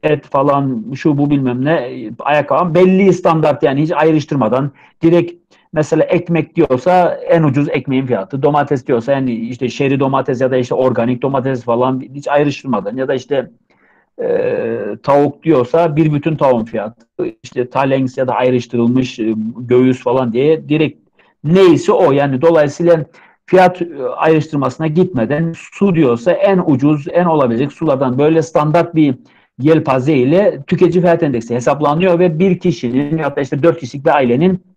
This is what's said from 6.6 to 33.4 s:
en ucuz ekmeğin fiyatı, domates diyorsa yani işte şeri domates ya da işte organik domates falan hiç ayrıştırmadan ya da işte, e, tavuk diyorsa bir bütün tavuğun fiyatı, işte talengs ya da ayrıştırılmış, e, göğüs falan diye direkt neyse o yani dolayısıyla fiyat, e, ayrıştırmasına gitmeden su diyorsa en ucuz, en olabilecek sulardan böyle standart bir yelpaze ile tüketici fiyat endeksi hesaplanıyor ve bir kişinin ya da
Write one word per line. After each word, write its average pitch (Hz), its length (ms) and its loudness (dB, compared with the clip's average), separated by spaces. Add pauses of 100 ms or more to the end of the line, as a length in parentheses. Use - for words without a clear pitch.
en 165 160 4
ucuz 147 260 0
ekmeğin 135 360 -2
fiyatı, 131 380 -4
domates 143 440 0
diyorsa 120 240 0
yani 135 220 -2
işte 117 360 -6
şeri 139 300 -2
domates 135 420 -2
ya 131 100 0
da 131 60 0
işte 123 180 -2
organik 123 460 0
domates 135 420 -4
falan 127 400 -2 (120)
hiç 143 120 -12
ayrıştırmadan 135 720 -2
ya 131 100 -4
da 143 60 -2
işte, 131 360 -4 (720)
e, - 580 -4 (240)
tavuk 143 400 0
diyorsa 160 520 2
bir 156 180 2
bütün 147 220 -2
tavuğun 123 300 0
fiyatı, 110 400 -10 (380)
işte 123 260 -6
talengs 135 480 -2
ya 131 100 -2
da 120 60 -2
ayrıştırılmış, 123 880 0
e, 110 160 -2 (220)
göğüs 127 460 0
falan 120 300 -2
diye 143 360 0
direkt 151 300 -2 (440)
neyse 175 480 4
o 175 200 4
yani 139 300 0
dolayısıyla 160 640 2 (400)
fiyat, 180 360 2
e, 147 220 -8 (140)
ayrıştırmasına 151 720 -2
gitmeden 160 680 0
su - 400 -2
diyorsa 131 360 2
en 190 340 2
ucuz, 147 460 0
en 175 140 2
olabilecek 139 460 0
sulardan 135 460 -2
böyle 160 240 2
standart 160 540 0
bir 147 200 2 (460)
yelpaze 147 520 2
ile 147 540 2
tüketici 175 340 2
fiyat 170 220 2
endeksi 120 320 -4
hesaplanıyor 151 640 0
ve 170 200 2
bir 180 200 2
kişinin 143 580 -2
ya 143 180 -4
da 143 60 -2